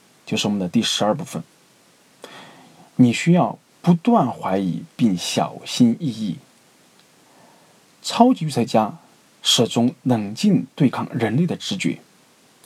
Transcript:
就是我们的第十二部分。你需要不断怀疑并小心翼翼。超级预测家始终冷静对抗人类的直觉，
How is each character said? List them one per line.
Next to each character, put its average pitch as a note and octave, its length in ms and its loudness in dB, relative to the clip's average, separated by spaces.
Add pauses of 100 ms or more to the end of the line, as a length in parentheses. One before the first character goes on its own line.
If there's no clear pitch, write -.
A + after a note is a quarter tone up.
(240)
就 - 120 -6
是 G#2+ 100 -2
我 G#2 60 0
们 G2+ 40 -2
的 F#2 120 -4
第 A2+ 120 2
十 - 240 -2
二 G#2 80 2
部 E2+ 120 -4
分。 E2+ 180 -10 (1500)
你 B2 180 6
需 E3 200 2
要 D3+ 260 2 (220)
不 E3+ 120 4
断 F3+ 380 2
怀 - 260 -4
疑 E2+ 280 -2 (100)
并 G2+ 220 2
小 - 400 -4 (100)
心 A#2 320 2
翼 E3+ 80 -4
翼。 A2 320 -6 (1600)
超 B3 300 2
级 E3 120 -4
预 D3+ 80 -4
测 A#2+ 120 -2
家 A2 320 -2 (460)
始 - 240 0
终 A#2+ 260 0 (120)
冷 G#2+ 280 -2
静 C3+ 320 0 (120)
对 C3 120 2
抗 - 240 -4
人 A2+ 240 -2
类 E3 80 2
的 - 120 -4
直 - 200 -8
觉， - 220 -4 (680)